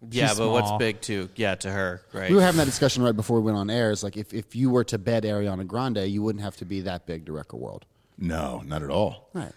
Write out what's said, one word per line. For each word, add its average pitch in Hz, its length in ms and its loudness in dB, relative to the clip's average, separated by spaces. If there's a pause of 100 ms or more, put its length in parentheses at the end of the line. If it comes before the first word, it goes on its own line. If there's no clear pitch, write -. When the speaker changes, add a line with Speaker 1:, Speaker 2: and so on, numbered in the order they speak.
(120)
Speaker 1:
Yeah, 117 160 2
Speaker 2:
she's 104 120 2
Speaker 1:
but 110 100 2
what's 113 180 4
Speaker 2:
small. 104 120 0
Speaker 1:
big 110 220 0
to, 95 360 -4
yeah, 98 180 0
to 95 160 -6
her, 92 300 -4 (100)
right? 95 180 -4
Speaker 3:
We 185 60 6
were 196 60 8
having 180 160 6
that 156 80 4
discussion 131 380 2
right 117 120 4
before 113 240 2
we 110 60 2
went 107 120 2
on 101 120 -2
air. 113 220 2
It's 101 120 -2
like, 101 140 -6
if, 107 160 -10
if 107 220 -8
you 127 140 2
were 123 160 6
to 117 120 -2
bed 107 260 0
Ariana 101 420 -2
Grande, 113 340 -2 (100)
you 101 120 -2
wouldn't 104 220 -2
have 101 140 -8
to - 80 -12
be 95 160 -6
that 90 240 -6
big 82 220 -8
to 78 40 -8
wreck 76 220 -10
her 57 40 -10
world. 53 280 -12 (320)
Speaker 4:
No, 80 480 -4
not 76 180 -6
at 69 60 -6
all. 92 440 -2
Speaker 3:
Right. 151 240 -8